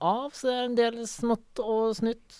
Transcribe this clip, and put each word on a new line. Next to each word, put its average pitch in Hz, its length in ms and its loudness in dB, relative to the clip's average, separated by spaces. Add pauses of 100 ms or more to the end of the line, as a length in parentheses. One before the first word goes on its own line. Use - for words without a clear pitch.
av, 240 340 0
så - 160 -4
det 247 80 0
er 247 60 -2
en 247 100 -2
del 233 200 4 (120)
smått 233 560 -2
og 220 320 2
snutt - 460 -4